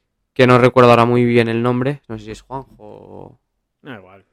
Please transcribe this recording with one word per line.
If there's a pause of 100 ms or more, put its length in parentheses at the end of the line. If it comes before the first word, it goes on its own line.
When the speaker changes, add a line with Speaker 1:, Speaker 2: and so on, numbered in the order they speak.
(340)
Speaker 1:
que
no
recuerdo
ahora
muy
bien
el
nombre,
no
sé
si
es
Juanjo
o (420)
Speaker 2:
Da
igual.